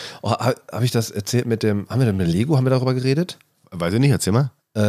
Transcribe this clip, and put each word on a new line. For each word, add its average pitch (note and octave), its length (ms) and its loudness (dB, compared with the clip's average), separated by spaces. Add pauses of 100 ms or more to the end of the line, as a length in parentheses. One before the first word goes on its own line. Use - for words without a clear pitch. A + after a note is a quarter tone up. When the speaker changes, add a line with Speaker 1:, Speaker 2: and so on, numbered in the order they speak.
(220)
Speaker 1:
oh, G#2 100 -2
ha-, A#2 220 0 (180)
hab A2 120 -2
ich B2 80 2
das A2+ 180 -2
erzählt A#2+ 360 -2
mit A2+ 180 -2
dem, G2+ 260 -2
haben A2 100 -2
wir C3+ 60 4
denn G2+ 120 2
mit F#2 100 0
Lego, E3 300 0
haben B2+ 80 2
wir C3 40 2
darüber B2+ 240 0
geredet? C3+ 440 -2 (340)
Speaker 2:
Weiß E2+ 220 -2
ich A2+ 60 2
nicht, C#3 120 4
erzähl F#2 220 0
mal. B2+ 180 2 (260)
Speaker 1:
Äh, - 120 -2